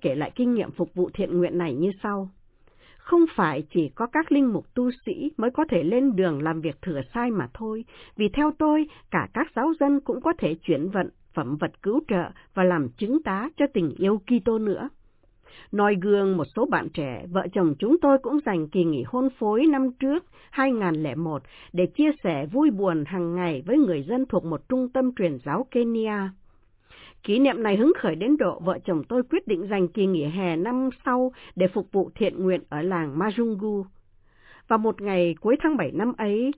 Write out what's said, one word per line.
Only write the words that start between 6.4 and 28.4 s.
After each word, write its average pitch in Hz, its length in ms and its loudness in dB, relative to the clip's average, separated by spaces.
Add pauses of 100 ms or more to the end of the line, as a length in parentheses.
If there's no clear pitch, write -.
làm 160 180 -2
việc 156 220 -6
thừa 156 180 -4 (140)
sai 240 160 -2
mà 190 240 -2
thôi, 220 300 -8 (320)
vì 208 120 2
theo 294 300 2
tôi, 302 280 2 (240)
cả 165 240 -2
các 277 120 -2 (100)
giáo 277 240 0
dân 285 200 2
cũng 247 200 -4
có 330 180 0
thể 160 160 -2
chuyển 165 360 -2
vận 196 200 -2 (240)
phẩm 127 260 -4
vật 156 220 -6
cứu 220 260 0
trợ 180 220 -2 (240)
và 190 100 2
làm 165 240 2
chứng 233 340 -2
tá 208 340 -4
cho 285 180 2
tình 165 240 0
yêu 196 280 0
Kitô 226 320 0
nữa. 214 300 -4 (840)
Noi 202 300 2
gương 196 340 2
một 156 80 -2 (120)
số 226 100 0
bạn 190 280 -2
trẻ, 127 380 -8
vợ 185 200 -2
chồng 170 260 2
chúng 247 220 2
tôi 277 180 6
cũng 262 280 -2
dành 165 220 -2
kỳ 180 160 0
nghỉ 151 220 0
hôn 254 220 0 (100)
phối 220 280 2
năm 262 260 2
trước, 277 320 -2 (260)
hai 262 220 0
ngàn 180 300 0
lẻ 143 120 -4
một, 156 280 -4 (300)
để 180 140 2
chia 302 240 2 (140)
sẻ 156 220 -2
vui 269 240 2
buồn 185 360 0
hàng 170 280 -4
ngày 170 320 -2
với 240 120 2
người 180 240 2
dân 247 240 -2
thuộc 202 180 -2
một - 240 -8
trung 254 200 -2
tâm 254 260 0
truyền 165 300 -2
giáo 202 260 -4
Kenya. 220 600 -2 (920)
Kỷ 208 160 2
niệm 262 240 4
này 202 140 2
hứng 262 220 6
khởi 175 160 0
đến 214 220 2
độ 302 240 0